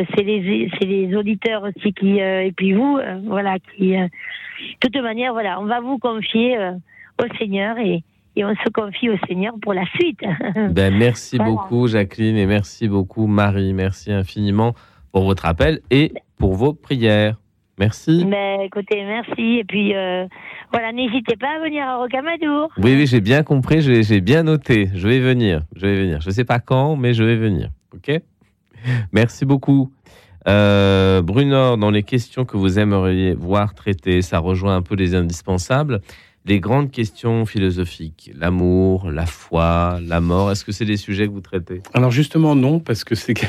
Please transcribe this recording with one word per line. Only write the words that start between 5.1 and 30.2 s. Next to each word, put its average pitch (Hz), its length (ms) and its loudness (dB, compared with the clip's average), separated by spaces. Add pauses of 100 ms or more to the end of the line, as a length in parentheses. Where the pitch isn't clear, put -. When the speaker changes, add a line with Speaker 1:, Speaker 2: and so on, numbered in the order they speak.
Speaker 1:
voilà, 196 260 -4
on 202 60 -6
va 240 160 -2
vous 254 160 -4
confier, 233 600 -2
euh, 190 140 -4 (500)
au 233 40 -2 (120)
Seigneur 202 400 -4
et, 180 260 -2 (340)
et 202 80 -2
on 208 100 0
se - 180 -2
confie 220 360 -4
au 208 80 0 (100)
Seigneur 190 340 -4
pour 208 120 -4
la 185 120 -2 (100)
suite. 339 260 -4 (240)
<laughs> 202 260 -2
Speaker 2:
Ben, 98 240 2
merci 117 420 0
Speaker 1:
Voilà. 113 140 0
Speaker 2:
beaucoup, 110 360 0
Jacqueline, 110 500 0
et 101 80 2
merci 104 420 -2
beaucoup, 101 400 0
Marie. 101 460 2
Merci 95 400 -4
infiniment 101 600 0 (380)
pour 95 120 2
votre 95 220 0
appel 131 340 0 (120)
et 139 220 4 (240)
pour 98 180 0
vos 127 180 0
prières. 110 640 0 (440)
Merci. 160 460 2
Speaker 1:
Ben, 196 360 -2
écoutez, 202 420 -4
merci. 226 540 -2
Et 226 60 -2
puis, 202 320 -2
euh, 185 320 -4 (440)
voilà, 226 200 -4
n'hésitez 233 440 -2
pas 269 200 -4
à 320 40 -6
venir 302 280 -4
à 254 100 -4
Rocamadour. 294 800 -2
Speaker 2:
Oui, 123 180 4
oui, 143 120 4
j'ai 123 120 4
bien 120 220 2
compris, 151 400 2
j'ai, 120 220 4
j'ai 104 180 4
bien 135 220 4
noté. 127 500 2
Je 95 140 -2
vais 123 120 4
venir, 120 420 2 (140)
je 95 120 -2
vais 101 120 2
venir. 85 220 0
Je 85 80 -6
sais 110 160 -2
pas 120 140 0
quand, 135 360 0
mais 123 200 0
je 113 80 2
vais 117 120 4
venir. 101 340 -2 (260)
OK ? 90 160 -8 (1000)
Merci 120 340 0
beaucoup. 135 460 2 (560)